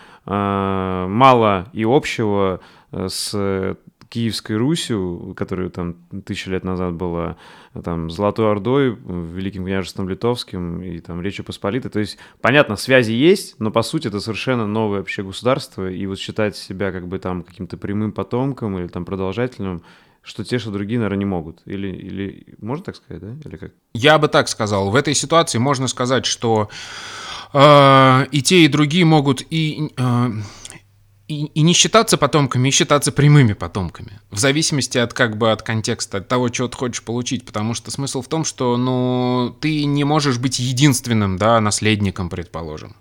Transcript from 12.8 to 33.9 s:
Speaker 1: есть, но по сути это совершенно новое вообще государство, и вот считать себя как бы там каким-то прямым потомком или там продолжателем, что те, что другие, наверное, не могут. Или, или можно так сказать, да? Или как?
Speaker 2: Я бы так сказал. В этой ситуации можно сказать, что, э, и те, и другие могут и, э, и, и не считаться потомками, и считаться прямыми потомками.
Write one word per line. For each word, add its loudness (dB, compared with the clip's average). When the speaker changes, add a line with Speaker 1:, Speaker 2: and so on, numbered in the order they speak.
Speaker 1:
есть, 2
но -2
по 2
сути -4
это -4
совершенно -4
новое -2
вообще -6
государство, -4
и -6
вот -6
считать -4
себя -6
как -8
бы -8
там -6
каким-то -12
прямым -4
потомком -4
или -6
там -8
продолжателем, -6
что -12
те, -4
что -8
другие, -4
наверное, -2
не 0
могут. -6
Или, -8
или -10
можно -8
так -12
сказать, -16
да? -14
Или -14
как? -16
Speaker 2:
Я 6
бы 2
так 2
сказал. 0
В 0
этой 2
ситуации 0
можно 0
сказать, -2
что, 0
э, 8
и 0
те, 6
и 6
другие 2
могут 4
и, -4
э, 0
и, -4
и 0
не 6
считаться 4
потомками, 2
и 2
считаться 2
прямыми 6
потомками. -8